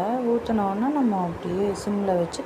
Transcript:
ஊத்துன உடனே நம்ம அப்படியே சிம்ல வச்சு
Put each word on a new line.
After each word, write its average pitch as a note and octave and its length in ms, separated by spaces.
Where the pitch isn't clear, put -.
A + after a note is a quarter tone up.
ஊத்துன A#3 380
உடனே G#3+ 260
நம்ம A3 300
அப்படியே F3+ 400
சிம்ல G3+ 360
வச்சு E3+ 280